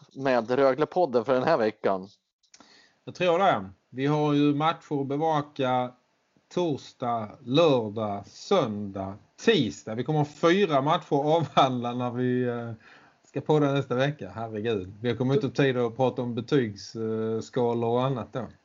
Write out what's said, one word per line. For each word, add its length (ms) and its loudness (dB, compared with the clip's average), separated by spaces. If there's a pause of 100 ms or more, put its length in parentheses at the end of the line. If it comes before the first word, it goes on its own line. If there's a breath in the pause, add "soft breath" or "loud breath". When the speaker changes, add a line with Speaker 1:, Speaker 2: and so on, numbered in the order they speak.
(120)
Speaker 1:
med 380 0
Röglepodden 760 2
för 100 2
den 80 2
här 140 2
veckan. 520 -2 (960 soft breath)
Speaker 2:
Jag 100 -14
tror 240 2
det. 320 2 (200)
Vi 160 -2
har 260 2
ju 220 4
matcher 460 -2
att 60 -4
bevaka 880 -2 (600)
torsdag, 760 -4 (160)
lördag, 840 2
söndag, 880 -2 (220)
tisdag. 580 0
Vi 100 -4
kommer 140 0
ha 80 2
fyra 560 2
matcher 220 0
att 80 -6
avhandla 840 2
när 160 -4
vi, 340 0
eh, 280 -6 (520 soft breath)
ska 160 -10
podda 320 2
nästa 220 -2
vecka. 400 -2
Herregud. 680 -4
Vi 160 -2
kommer 180 0
inte 120 2
ha 80 -6
tid 220 2
att 200 -2
prata 260 0
om 120 -6
betygsskalor 1600 -2
och 140 0
annat 280 -4
då. 80 -8 (240)